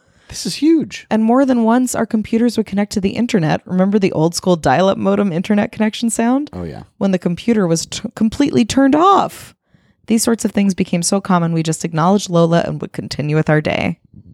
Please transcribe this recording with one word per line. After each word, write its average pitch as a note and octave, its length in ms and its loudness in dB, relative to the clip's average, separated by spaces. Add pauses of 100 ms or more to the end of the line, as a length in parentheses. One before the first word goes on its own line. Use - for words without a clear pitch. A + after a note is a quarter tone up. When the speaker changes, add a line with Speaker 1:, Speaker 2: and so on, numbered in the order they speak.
(320)
Speaker 1:
This - 160 -10
is F3 80 -8
huge. D4+ 560 0
Speaker 2:
And A3 120 2
more B3 220 4
than B3 180 2
once, A#3+ 300 2
our A3+ 140 -2
computers A3+ 500 0
would A3 80 0
connect G3+ 280 -4
to G3+ 80 -2
the F#3+ 100 0
internet. F3+ 560 0
Remember F#3+ 320 2
the F#3+ 140 0
old E3 200 2
school F3+ 220 0
dial-up D#3+ 420 2
modem G3+ 340 0
internet G#3 400 0
connection A3 380 -2
sound? B3+ 440 -2
Speaker 1:
Oh, F3+ 100 -10
yeah. E3 200 -10 (140)
Speaker 2:
When G3 140 0
the F#3 80 0
computer G3 480 0
was E3 180 0
t-, - 300 -10
completely A#3+ 500 0
turned C4+ 300 2
off. - 600 0 (520)
These A3 160 0
sorts A#3 200 0
of G#3 80 -2
things G3 220 2
became F3 300 -2
so G3 180 0
common, E3+ 320 0
we E3 100 0
just D#3+ 220 -4
acknowledged E3 440 0
Lola E3+ 360 4
and D3 160 -6
would - 120 -10
continue D3+ 420 -4
with D#3 140 0
our D3+ 120 2
day. - 380 -2 (340)